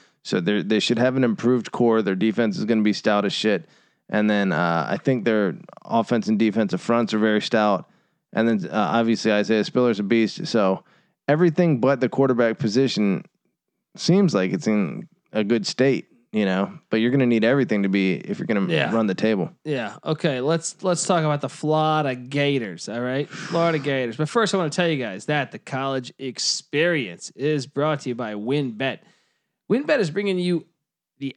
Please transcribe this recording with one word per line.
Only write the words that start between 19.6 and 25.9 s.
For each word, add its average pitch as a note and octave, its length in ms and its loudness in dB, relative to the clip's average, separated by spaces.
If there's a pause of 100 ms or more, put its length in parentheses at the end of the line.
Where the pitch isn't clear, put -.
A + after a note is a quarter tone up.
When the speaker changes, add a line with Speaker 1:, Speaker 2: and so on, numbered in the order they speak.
Speaker 2:
Yeah. B2 400 -6
Okay. D3+ 380 -2
Let's, D#3+ 420 -4
let's F3+ 220 0
talk F3 180 2
about D3 180 0
the C3 80 -4
Florida D#3 680 0
Gators. B2+ 720 -2
All A#2 120 -6
right. C3 280 -2
Florida E3 500 0
Gators. C3 380 -2
But D3+ 120 -2
first, A3 240 0
I G3 40 2
wanna E3 120 0
tell F3 200 0
you C#3+ 120 -2
guys G#2 240 -8
that D3 260 -2
the A#2 80 -14
college C3+ 600 -4